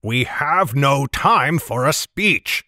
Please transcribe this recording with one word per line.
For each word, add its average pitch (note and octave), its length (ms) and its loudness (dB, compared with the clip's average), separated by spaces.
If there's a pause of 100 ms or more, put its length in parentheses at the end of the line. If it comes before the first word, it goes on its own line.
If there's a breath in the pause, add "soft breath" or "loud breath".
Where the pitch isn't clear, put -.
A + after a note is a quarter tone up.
We A#2+ 220 0
have D3+ 500 -2
no C#3 320 2
time E3+ 500 2
for B2 280 -2
a D3 80 2
speech - 760 -2